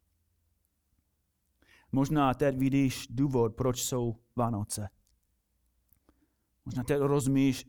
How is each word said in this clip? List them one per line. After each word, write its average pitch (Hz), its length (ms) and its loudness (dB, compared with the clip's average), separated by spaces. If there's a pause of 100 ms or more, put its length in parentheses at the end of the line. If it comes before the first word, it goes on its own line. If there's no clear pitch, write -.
(1900)
Možná 135 420 2
teď 139 240 0
vidíš 135 520 0
důvod, 123 460 0
proč 127 280 -2
jsou 120 400 -4 (120)
Vánoce. 107 540 -2 (1800)
Možná 123 180 -6
teď 143 160 0
rozumíš 135 680 2